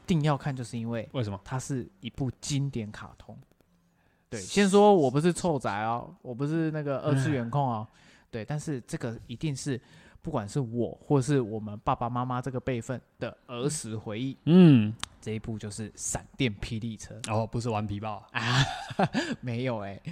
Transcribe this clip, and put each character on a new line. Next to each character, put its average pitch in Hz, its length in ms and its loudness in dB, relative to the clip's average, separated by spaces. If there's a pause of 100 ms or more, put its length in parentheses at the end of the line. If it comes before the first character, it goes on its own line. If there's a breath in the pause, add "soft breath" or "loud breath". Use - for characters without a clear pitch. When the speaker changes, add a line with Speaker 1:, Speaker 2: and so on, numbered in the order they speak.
Speaker 1:
定 165 180 4
要 147 120 4
看， 139 180 -4
就 131 80 -8
是 120 160 -8
因 113 120 -4
为 113 220 -4
Speaker 2:
为 127 120 0
什 104 80 -4
么？ 95 100 -8
Speaker 1:
它 131 160 -8
是 127 300 -6 (120)
一 117 100 -8
部 131 280 -4
经 139 300 -2
典 110 240 -6
卡 - 240 -16
通。 - 180 -20 (960)
对， 117 100 -10
先 190 300 2
说 202 260 8
我 143 160 6
不 131 80 2
是 170 140 4
臭 165 260 0
宅 107 260 -2
哦， 120 360 -4
我 127 140 -12
不 139 120 -4
是 160 240 0
那 151 120 -6
个 139 160 -2
二 147 160 2
次 135 160 2
元 120 180 -2
控 139 180 0
哦， 110 240 -4
Speaker 2:
嗯。 - 60 -20 (340 soft breath)
Speaker 1:
对， 110 140 -8
但 147 160 -6
是 143 220 -6
这 - 160 -8
个 117 280 -6
一 120 80 -12
定 143 220 -4
是， 131 240 -4 (400 soft breath)
不 165 100 -8
管 117 160 -2
是 143 140 -2
我 113 300 -2 (120)
或 139 200 4
是 139 180 2
我 110 180 -4
们 104 200 -8
爸 131 180 0
爸 117 140 -4
妈 123 160 -2
妈 127 160 -4
这 139 80 -6
个 127 100 -6
辈 127 180 -4
分 120 220 -8 (180)
的 117 160 -8 (120)
儿 123 240 -4
时 113 260 -8
回 107 240 -8
忆。 131 240 -6
Speaker 2:
嗯。 147 480 10 (260)
Speaker 1:
这 110 140 -8
一 110 60 -4
部 110 200 -8
就 104 120 -10
是 104 260 -10
闪 - 260 -8 (140)
电 123 200 0
霹 - 220 -6
雳 113 160 -8
车。 107 240 -16 (100)
Speaker 2:
哦， 110 180 0
不 120 120 -6
是 117 120 -4
顽 107 160 -2
皮 101 120 -4
豹。 107 240 -8 (100)
Speaker 1:
啊， 120 300 2 (340)
<laughs> 269 440 0
没 123 240 -4
有 120 140 -2
欸。 98 200 -10 (140)